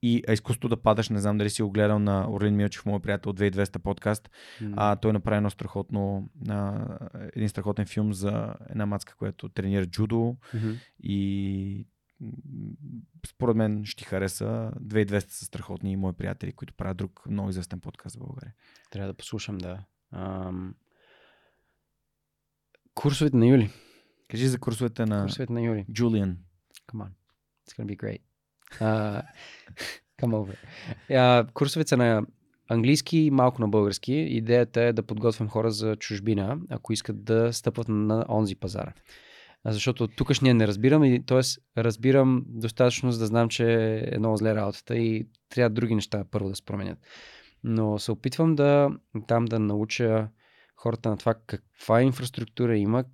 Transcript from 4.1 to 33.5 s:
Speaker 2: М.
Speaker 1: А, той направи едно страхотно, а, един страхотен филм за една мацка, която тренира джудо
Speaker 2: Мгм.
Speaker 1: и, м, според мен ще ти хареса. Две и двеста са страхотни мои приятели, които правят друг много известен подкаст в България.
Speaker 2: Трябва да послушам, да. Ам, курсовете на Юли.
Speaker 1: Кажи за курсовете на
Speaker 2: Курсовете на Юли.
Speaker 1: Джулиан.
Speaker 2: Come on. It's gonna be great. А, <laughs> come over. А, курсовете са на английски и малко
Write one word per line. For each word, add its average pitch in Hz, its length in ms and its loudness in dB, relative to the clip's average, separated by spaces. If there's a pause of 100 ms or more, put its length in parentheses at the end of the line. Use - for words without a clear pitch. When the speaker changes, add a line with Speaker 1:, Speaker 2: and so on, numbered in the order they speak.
Speaker 2:
М. 107 140 -8
Speaker 1:
А, 104 200 2
той 110 180 0
направи 104 240 0
едно 104 120 2
страхотно, 98 800 -6 (200)
а, 101 360 -4 (500)
един 107 140 -2
страхотен 101 360 -4
филм 107 280 -2
за 107 400 -4 (160)
една 107 160 -4
мацка, 104 300 -6
която 101 340 -10
тренира 98 360 0
джудо 117 520 -2 (160)
Speaker 2:
Мгм. 110 180 -4 (280)
Speaker 1:
и, 98 880 -4 (340)
м, 113 100 -12 (960)
според 117 280 0
мен 107 300 0
ще 107 100 -12
ти - 140 -20
хареса. 110 720 -4
Две 107 220 0
и 104 40 4
двеста 101 280 -4
са - 120 -14
страхотни 95 520 -8
мои 95 160 -2
приятели, - 380 -8
които - 220 -16
правят 95 240 -8
друг 95 300 -8
много 101 220 -4
известен 92 300 -8
подкаст - 360 -16
в 117 40 -18
България. 131 340 -14 (380)
Speaker 2:
Трябва 98 160 -8
да 95 100 -10
послушам, 104 400 -10
да. 90 220 -8 (320)
Ам, 92 600 -8 (2250)
курсовете 143 440 2
на 117 100 8
Юли. 123 220 6 (580)
Speaker 1:
Кажи 120 200 -2
за 127 120 0
курсовете 117 460 -4
на 104 160 0
Speaker 2:
Курсовете 120 320 -4
на 117 80 -2
Юли. 110 300 -2
Speaker 1:
Джулиан. 107 460 0 (500)
Speaker 2:
Come 113 140 -12
on. 98 80 -12 (580)
It's - 120 -20
gonna 110 80 -8
be 101 100 -8
great. 107 220 -8 (600)
А, 107 420 -2 (460)
<laughs> - 540 -14
come 120 120 2 (120)
over. 98 100 -12 (560)
А, 123 420 6
курсовете 147 360 0
са 135 80 4
на 117 260 4 (460)
английски 127 480 2
и 156 140 4
малко 127 300 4